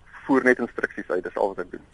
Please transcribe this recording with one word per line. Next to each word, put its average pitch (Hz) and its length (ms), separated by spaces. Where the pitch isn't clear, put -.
voer 131 180
net 127 140
instruksies 110 520
uit, 92 140
dis 110 120
al 104 180
wat - 40
ek 90 120
doen. - 100